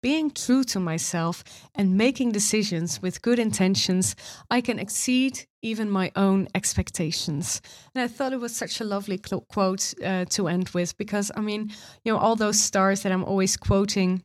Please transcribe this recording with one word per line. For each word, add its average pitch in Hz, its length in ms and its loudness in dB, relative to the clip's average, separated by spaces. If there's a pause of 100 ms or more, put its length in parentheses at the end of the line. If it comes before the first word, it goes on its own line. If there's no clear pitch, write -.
being 302 300 0
true 262 320 2
to 202 160 -2
myself, 165 640 -2 (320)
and 190 220 4
making 240 340 2
decisions 202 680 0
with 185 200 -4
good 233 160 2
intentions, 190 800 2 (340)
I 254 120 2
can 240 180 -4
exceed 254 680 0 (160)
even 220 280 -4
my 190 260 0
own 196 400 4
expectations." - 1040 -2 (320)
And 254 100 0
I 240 40 0
thought 262 260 -4
it 262 60 -4
was 233 160 -6
such - 260 -6
a 233 40 -4
lovely 202 340 -2
clo-, - 340 -6
quote, 196 400 0 (100)
uh, 185 220 0
to 185 220 -2
end 180 220 0
with, 175 280 -2
because, 208 380 -4
I 214 60 -4
mean, 214 300 -4 (320)
you 226 100 2
know, - 60 2
all 226 160 4
those 214 240 2
stars 196 420 2
that 196 100 0
I'm 185 140 0
always 190 320 0
quoting 196 680 2